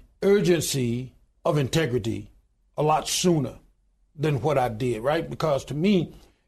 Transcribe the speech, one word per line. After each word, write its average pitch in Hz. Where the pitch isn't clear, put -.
urgency 143
of 156
integrity 117
a 147
lot 151
sooner 156
than 143
what 147
I 123
did, 113
right? 156
Because 139
to -
me, 175